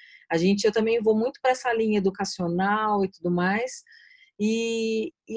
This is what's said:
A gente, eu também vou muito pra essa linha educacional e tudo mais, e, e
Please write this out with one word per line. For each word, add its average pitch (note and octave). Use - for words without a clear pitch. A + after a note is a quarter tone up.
A E3
gente, G3
eu G#3
também A3+
vou A3
muito A#3
pra B3+
essa B3+
linha A3
educacional G3
e F#3+
tudo F3
mais, G3
e, A3+
e A3